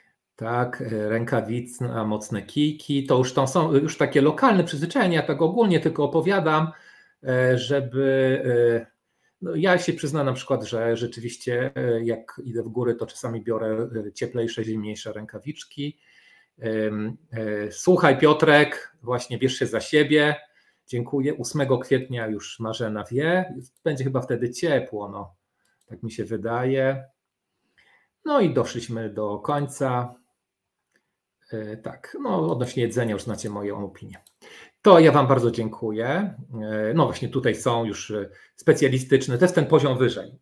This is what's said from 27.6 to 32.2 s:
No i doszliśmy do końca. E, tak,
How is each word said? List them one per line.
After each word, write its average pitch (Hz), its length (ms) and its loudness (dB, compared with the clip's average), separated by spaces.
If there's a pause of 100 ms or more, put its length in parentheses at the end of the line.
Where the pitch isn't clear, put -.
No 294 160 4
i 156 120 2
doszliśmy 120 560 -4
do 104 280 -4
końca. 131 800 -4 (1400)
E, 110 260 -8
tak, - 440 -14